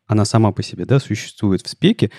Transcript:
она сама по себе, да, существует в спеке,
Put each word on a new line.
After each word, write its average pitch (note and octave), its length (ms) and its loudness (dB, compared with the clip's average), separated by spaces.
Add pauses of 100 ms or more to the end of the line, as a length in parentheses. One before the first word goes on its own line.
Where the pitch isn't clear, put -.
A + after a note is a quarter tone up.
она G#2+ 180 2
сама G#2+ 300 2
по - 100 -6
себе, - 220 -10
да, C3+ 140 2
существует - 640 -4
в - 80 -18
спеке, - 500 0